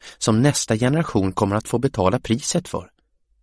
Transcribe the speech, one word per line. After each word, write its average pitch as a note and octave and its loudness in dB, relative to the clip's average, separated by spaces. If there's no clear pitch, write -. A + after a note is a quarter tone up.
som A2 2
nästa C3 2
generation B2 0
kommer G2 0
att G#2+ -4
få A#2 -2
betala A#2+ 0
priset - -4
för. - -10